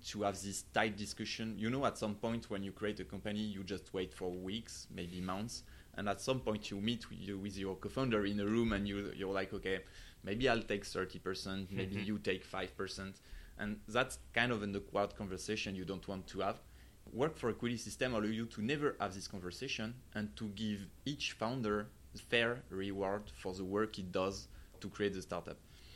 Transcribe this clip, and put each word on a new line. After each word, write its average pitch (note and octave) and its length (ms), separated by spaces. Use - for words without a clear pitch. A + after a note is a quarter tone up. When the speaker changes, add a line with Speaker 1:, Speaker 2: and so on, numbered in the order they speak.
Speaker 1:
to G#2 160
have G2 180
this G2 220
tight A2 240
discussion. G#2+ 640
You G#2+ 100
know, C3+ 160
at A2 140
some G#2+ 160
point A#2 340
when G2 140
you G2 100
create G#2 280
a F#2+ 40
company, G#2 360
you G2+ 240
just F#2 280
wait F#2 220
for F#2 160
weeks, F#2+ 640
maybe F2+ 260
months. F#2+ 440
And G2+ 100
at G2 140
some C3 180
point G#2+ 300
you G2 100
meet A2+ 300
with, F2+ 80
you, F#2+ 200
with F#2+ 200
your F#2+ 180
co-founder A2 480
in G2+ 160
a G2+ 60
room A2+ 260
and G2+ 160
you, G2+ 260
you're F#2+ 180
like, G2 200
"Okay, F#2+ 280
maybe A2+ 240
I'll A#2 140
take G#2 220
thirty F#2 340
percent, F#2+ 520
maybe F#2+ 260
Speaker 2:
Mm-hmm. A2 80
Speaker 1:
you G#2 140
take F#2+ 260
five F#2+ 320
percent." F#2+ 440
And G#2 300
that's A#2+ 300
kind A#2+ 200
of G#2+ 100
an G2+ 140
awkward G2+ 400
conversation G2+ 580
you F#2 100
don't F2+ 240
want F#2+ 200
to F#2+ 120
have. G2+ 200
Work D3+ 240
for A#2+ 140
equity A#2+ 260
system B2 380
allow G#2+ 100
you A2 220
to A2 160
never C#3+ 380
have F#2+ 140
this F#2+ 140
conversation G#2+ 680
and G#2+ 220
to A2 120
give G2+ 380
each C#3+ 280
founder A2 540
fair A#2+ 400
reward G2 680
for F#2+ 200
the F#2+ 100
work G#2 340
it F#2 120
does F#2+ 380
to G2+ 80
create G2+ 260
the F#2 80
startup. F2 340